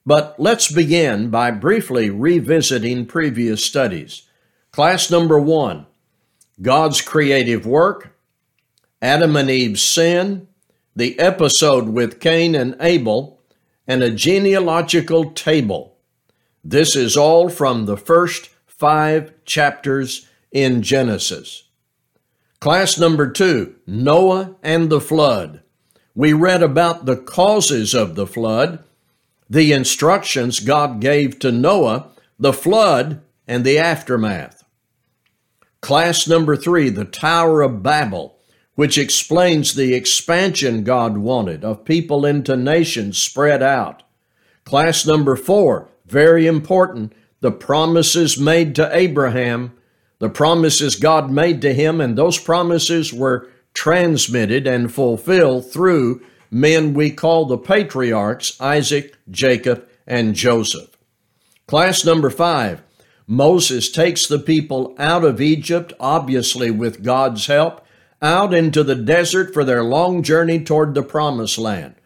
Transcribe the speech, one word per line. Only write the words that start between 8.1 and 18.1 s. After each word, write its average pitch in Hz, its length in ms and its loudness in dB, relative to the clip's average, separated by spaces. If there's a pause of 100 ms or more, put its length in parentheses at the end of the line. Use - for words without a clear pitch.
Adam 151 340 2
and 135 140 0
Eve's 123 320 0
sin, 180 680 0 (480)
the 120 220 -4
episode 151 680 2
with 113 320 -4
Cain 165 340 2
and 127 260 -4
Abel, 139 600 -2 (460)
and 127 160 -2
a 120 80 0
genealogical 165 1200 0
table. 110 640 -2 (680)
This 147 320 0
is 120 180 -2
all 165 360 4
from 127 340 -2
the 101 140 -6
first 170 500 0 (180)